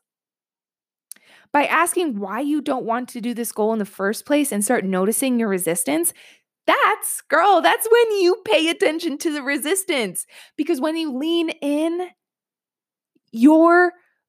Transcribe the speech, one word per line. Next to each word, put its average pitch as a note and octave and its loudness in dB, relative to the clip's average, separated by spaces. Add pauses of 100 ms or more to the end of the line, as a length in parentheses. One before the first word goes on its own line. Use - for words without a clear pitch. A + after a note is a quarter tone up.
(1500)
By C#4+ 2
asking D#4+ 0
why G#3 -8
you D4 -2
don't C4 -6
want A#3+ -4
to A#3+ -12
do A#3+ -4
this A3+ -8
goal A3 -2
in A3+ -2
the G3 -4
first G3 -6
place D4 0
and G#3 -2
start A#3 -2
noticing G#3 0
your A3+ 0
resistance, G3 -2 (540)
that's, G#4 0
girl, F4 4
that's E4+ 0
when A4+ 4
you F#4+ 2
pay D#4+ 2
attention E4 -2
to D#4+ -2
the D4 -6
resistance. C#4 -4 (280)
Because D4+ -2
when D#4 -2
you D#4 -4
lean E4 -2
in, E4 -4 (1200)
your, E4 6 (360)